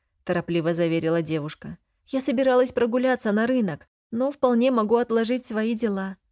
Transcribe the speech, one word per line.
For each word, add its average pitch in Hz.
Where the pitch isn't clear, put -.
торопливо 170
заверила 165
девушка. 156
«Я 262
собиралась 254
прогуляться 247
на 220
рынок, 220
но 254
вполне 247
могу 226
отложить 233
свои 220
дела». 196